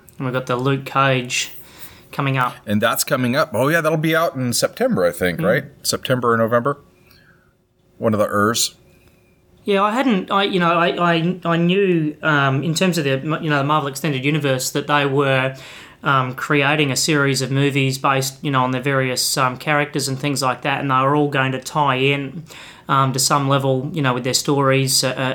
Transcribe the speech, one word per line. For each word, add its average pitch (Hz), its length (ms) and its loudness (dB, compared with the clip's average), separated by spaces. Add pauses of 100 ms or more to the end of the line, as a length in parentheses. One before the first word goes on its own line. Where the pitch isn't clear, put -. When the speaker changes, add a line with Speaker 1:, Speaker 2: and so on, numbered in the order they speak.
(160)
Speaker 1:
And 135 100 -6
we've 123 60 -4
got 127 140 -4
the 123 100 -2
Luke 135 300 -2
Cage 131 680 -2 (600)
coming 135 260 -2
up. 123 160 0 (120)
Speaker 2:
And 104 140 0
that's 117 240 0
coming 127 320 0
up. 156 160 0
Oh, 120 160 2
yeah, 165 120 2
that'll 156 180 2
be 160 160 0
out 165 220 0
in 127 160 -2
September, 165 520 0
I 85 80 4
think, 87 280 -2
Speaker 1:
Mm. 82 40 0
Speaker 2:
right? 113 200 2 (180)
September 123 500 0
or 117 40 2
November? 120 420 0 (1200)
One 113 160 0
of 104 60 2
the 104 80 2
ers. 104 480 0 (880)
Speaker 1:
Yeah, 196 180 2
I 208 80 2
hadn't, 233 400 0
I, 196 140 0
you 190 160 0
know, 170 120 4
I, 170 420 2
I, 175 300 0
I 170 120 0
knew, 170 680 2
um, 139 400 2
in 151 120 -2
terms 185 220 0
of 160 80 0
the, 135 140 0 (240)
you 160 80 -2
know, 147 80 2
the 139 60 0
Marvel 147 240 0
Extended 135 360 -2
Universe 139 460 0
that 143 160 -4
they 143 180 2
were, 135 520 0 (460)
um, 131 340 0
creating 147 560 0
a 123 40 -4
series 139 460 0
of 131 80 -2
movies 135 480 0
based, 135 440 -2
you 151 100 -2
know, 131 100 2
on 127 80 0
the 127 100 -2
various, 131 560 -2
um, 127 220 0
characters 147 500 -2
and 131 100 -6
things 143 220 -2
like 127 220 -2
that, 143 180 -2
and 139 100 -2
they 135 40 2
were 135 220 2
all 147 120 2
going 135 240 -2
to 131 60 -4
tie 135 380 -2
in, 139 480 -2 (440)
um, 135 240 2
to 131 60 -4
some 139 300 0
level, 135 440 0
you 165 80 -4
know, 131 140 0
with 123 100 -4
their 127 80 -2
stories, 135 720 2
uh, 131 40 0
uh, - 20 -2 (240)